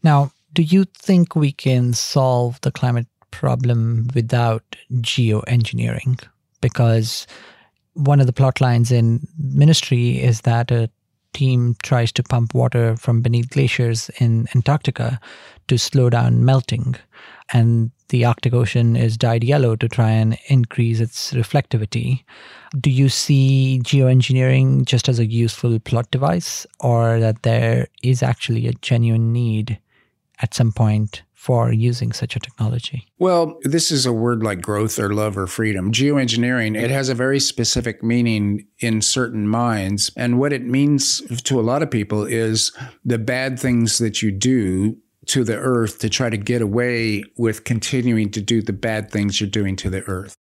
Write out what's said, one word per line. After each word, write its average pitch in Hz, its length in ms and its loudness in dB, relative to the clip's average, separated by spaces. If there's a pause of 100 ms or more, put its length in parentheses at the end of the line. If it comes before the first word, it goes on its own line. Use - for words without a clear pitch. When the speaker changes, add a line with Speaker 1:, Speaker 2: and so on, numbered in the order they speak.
Speaker 1:
Now, 143 280 4 (220)
do 170 100 2
you 180 220 4
think 180 500 0
we 147 180 2
can 123 420 0
solve 123 640 0
the 135 100 -2
climate 120 360 -2 (240)
problem 117 840 0
without 117 640 0 (200)
geoengineering? 117 1300 0 (380)
Because 117 680 0 (680)
one 143 260 4
of 135 60 6
the 123 80 0
plot 131 260 2
lines 120 320 2
in 117 340 2 (120)
Ministry 135 840 2
is 120 220 2
that 117 280 0
a 117 200 0 (420)
team 123 520 0
tries 120 260 2
to - 140 -2
pump 117 300 0
water 120 420 2
from 117 260 0
beneath 120 280 0
glaciers 120 680 -2
in 117 340 2
Antarctica 120 680 0 (480)
to 123 100 2
slow 123 320 2
down 117 340 2
melting. 127 520 0 (560)
And 117 400 2 (160)
the 120 160 2
Arctic 120 280 0
Ocean 120 440 2
is 117 200 0
dyed 117 280 0
yellow 123 320 2
to 117 100 -2
try 113 240 2
and 110 260 2 (120)
increase 117 500 2
its - 340 -6
reflectivity. 120 920 -2 (560)
Do 143 100 2
you 135 180 4
see 135 760 2
geoengineering 131 1000 4
just - 240 0
as 120 120 0
a 117 60 2
useful 117 520 -2
plot 117 320 -4
device, 156 560 -4 (140)
or 117 400 2
that 113 240 0
there 117 420 0 (160)
is 127 220 0
actually 120 420 -2
a 120 60 -2
genuine 113 600 0
need 110 460 -2 (640)
at - 100 -4
some 113 200 0
point 107 500 0 (180)
for 117 320 0
using 117 400 0
such - 240 -6
a - 20 -4
technology? 117 680 -6 (120)
Speaker 2:
Well, 170 440 0
this 160 280 0
is 139 140 0
a 127 80 0
word 117 300 0
like 104 180 -2
growth 107 380 -2
or 104 160 -2
love 104 240 -2
or 95 80 -2
freedom. 104 440 -2
Geoengineering, 123 880 0
it 117 120 -2
has 135 180 -2
a 131 60 -2
very 135 260 0
specific 117 640 -4
meaning 110 640 0 (140)
in 110 200 -2
certain 110 480 -2
minds. 107 720 -2
And 120 200 0
what 143 140 0
it 127 140 -6
means 139 560 0 (220)
to 135 140 0
a 113 40 0
lot 127 200 0
of 143 80 -6
people 107 340 -2
is 113 480 -2 (340)
the 120 100 0
bad 123 420 -4
things 117 400 0
that 110 220 -2
you 110 100 0
do 101 680 0 (300)
to 135 140 0
the 110 140 -2
earth 120 440 0
to 110 100 -2
try 123 180 -2
to 110 80 -4
get 117 240 -2
away 113 640 -2 (140)
with 113 260 -2
continuing 117 680 0
to 104 100 -6
do 113 180 0
the 104 140 -4
bad 107 360 -6
things 101 300 -2
you're 104 80 -4
doing 98 280 -4
to 95 120 -6
the 92 140 -6
earth. 95 420 -10